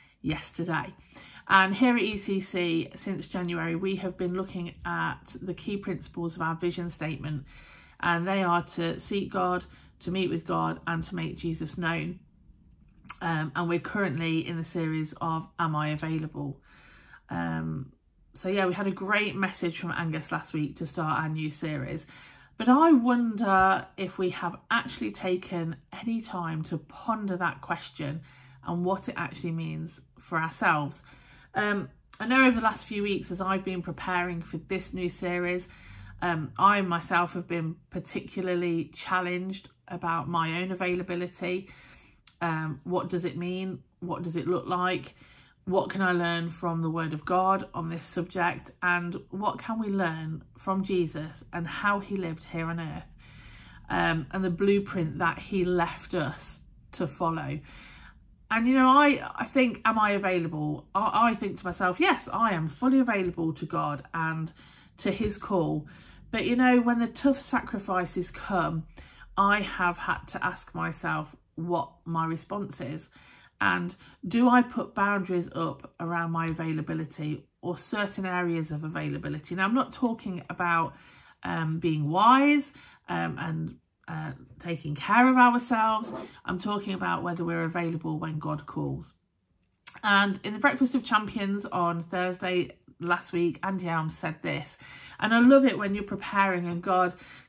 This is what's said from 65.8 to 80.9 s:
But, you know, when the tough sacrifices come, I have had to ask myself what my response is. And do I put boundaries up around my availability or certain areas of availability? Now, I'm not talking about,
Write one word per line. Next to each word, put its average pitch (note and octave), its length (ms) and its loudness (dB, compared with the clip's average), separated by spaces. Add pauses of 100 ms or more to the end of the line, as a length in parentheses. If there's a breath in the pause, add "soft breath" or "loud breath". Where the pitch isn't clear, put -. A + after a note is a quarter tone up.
But, A3 160 0
you A#3+ 100 4
know, B3 240 8
when A#3 200 4
the A#3 80 2
tough C4+ 320 2
sacrifices F#3 880 -2
come, E3 560 -2 (500 loud breath)
I G3+ 260 6
have F3+ 360 0
had - 300 -4
to - 180 -6
ask - 300 -6
myself D#3+ 600 -4 (200)
what E3+ 340 -2 (160)
my E3 220 0
response F3+ 520 -6
is. - 300 -8 (520 loud breath)
And F3 340 0 (320 loud breath)
do A#3 220 6
I B3 120 8
put A#3+ 320 -2
boundaries F#3+ 640 0
up E3 460 -4
around E3+ 300 -2
my E3 160 0
availability D#3+ 960 -4 (160)
or E3+ 160 -6
certain G3+ 480 -4
areas F3 440 0
of D3+ 140 -6
availability? D3+ 720 -6
Now, F#3+ 80 0
I'm G3+ 100 2
not C4 200 0
talking A3+ 560 -4
about, E3+ 440 0 (480 loud breath)